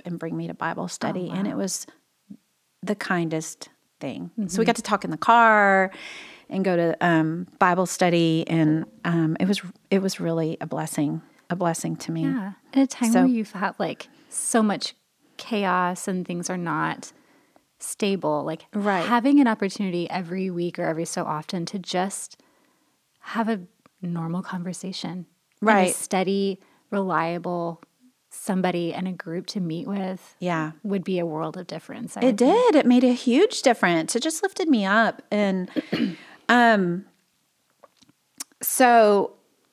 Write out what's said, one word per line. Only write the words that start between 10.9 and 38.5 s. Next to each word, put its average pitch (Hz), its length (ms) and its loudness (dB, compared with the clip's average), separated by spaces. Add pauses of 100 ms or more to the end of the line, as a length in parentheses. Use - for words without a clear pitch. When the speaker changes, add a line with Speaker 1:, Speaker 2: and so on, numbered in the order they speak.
Speaker 1:
a 175 60 -2
blessing 165 400 -2
to - 160 -10
me. 165 120 -4
Speaker 2:
Yeah. 190 300 -4 (200)
At 269 100 4
a 262 40 0
time 233 240 -2
Speaker 1:
So 233 100 4
Speaker 2:
where 262 80 4
you've 226 220 -2
had, 190 280 -4
like, 165 280 -6 (220)
so - 320 0
much 202 320 -2 (440)
chaos 185 720 -2
and 185 200 -4
things 175 240 -6
are 185 60 -6
not 160 540 -4 (680)
stable, 160 640 -2
like, 160 220 -8 (100)
Speaker 1:
Right. 196 320 0
Speaker 2:
having 240 320 4
an 262 80 6
opportunity 190 640 -2
every 185 420 -4
week 175 260 -4
or 170 60 -4
every 160 220 -2
so 175 180 -6
often 165 440 -6
to 208 120 -8
just - 580 -4 (840)
have 220 280 -4
a 214 120 -2 (400)
normal 170 420 -4
conversation 180 840 -10 (360)
and 214 80 2
a 214 40 8
Speaker 1:
Right. 185 220 4
Speaker 2:
steady, 196 640 -2 (320)
reliable 170 920 -4 (480)
somebody 180 640 -2
and 180 140 -6
a 185 60 -6
group 170 340 -10
to - 120 -6
meet 170 280 -6
with 190 520 -8
Speaker 1:
Yeah. 160 320 -2 (120)
Speaker 2:
would 196 200 -4
be 185 160 -2
a 170 60 -2
world 160 320 -6
of 180 100 -12
difference, - 500 -12
I - 40 -6
Speaker 1:
It 233 40 2
Speaker 2:
would 240 120 4
think. 415 360 6
Speaker 1:
did. 302 60 8
It 220 60 4
made 247 180 6
a 247 100 6
huge 262 500 2
difference. 175 520 2
It 240 60 -2
just 320 220 -4
lifted 381 260 -2
me 220 160 4
up. 202 360 2 (100)
And, 196 380 0 (220)
<clears throat> 196 260 -2 (320)
um, 208 560 4 (1600)